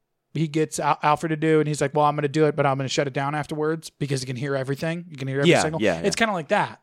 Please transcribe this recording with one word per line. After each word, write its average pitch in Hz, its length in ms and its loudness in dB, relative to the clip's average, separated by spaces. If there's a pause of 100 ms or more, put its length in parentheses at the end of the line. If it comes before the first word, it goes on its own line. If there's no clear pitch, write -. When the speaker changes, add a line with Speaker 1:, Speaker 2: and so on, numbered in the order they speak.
(340)
Speaker 1:
he 156 140 -2
gets 151 320 -2
Al-, 151 240 2
Alfred 156 280 2
to 156 40 0
do, 156 240 4
and 151 80 2
he's 151 140 -2
like, 139 120 0
"Well, 151 120 4
I'm 147 100 2
gonna 147 140 -2
do 151 160 2
it, 147 100 0
but 143 100 0
I'm 135 120 2
gonna 135 100 -4
shut 147 180 0
it 135 80 -6
down 143 220 -4
afterwards 156 540 -4
because 135 320 -4
you 127 60 -10
can 131 100 -6
hear 139 180 -2
everything. 143 540 -4
You 156 80 -18
can 135 100 -8
hear 135 120 -2
every 151 120 6
Speaker 2:
Yeah, 127 100 6
Speaker 1:
signal." 156 200 0
Speaker 2:
yeah, 92 180 2
yeah. 85 80 -2
Speaker 1:
It's 185 80 -2
kinda 226 180 0
like 165 140 -6
that. 196 360 0